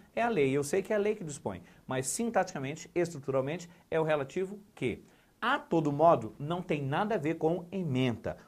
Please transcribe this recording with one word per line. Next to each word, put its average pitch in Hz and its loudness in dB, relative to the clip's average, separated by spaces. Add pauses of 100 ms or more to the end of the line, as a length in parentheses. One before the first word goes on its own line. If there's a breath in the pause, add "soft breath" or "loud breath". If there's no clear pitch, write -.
(160 loud breath)
é 220 0
a 240 2
lei. 147 4
Eu 143 2
sei 185 0
que 220 -4
é - 2
a 214 2
lei 208 0
que 202 -10
dispõe, 113 -8 (240 loud breath)
mas 131 -2
sintaticamente, 180 -2
estruturalmente, 151 -2 (220 soft breath)
é 160 2
o 160 2
relativo 156 -2 (160)
que, 117 -4 (380 soft breath)
a 262 0
todo 160 0
modo, 143 6
não 165 -4
tem 151 -2
nada 180 0
a - 0
ver 156 0
com 165 0
ementa, 127 0 (100)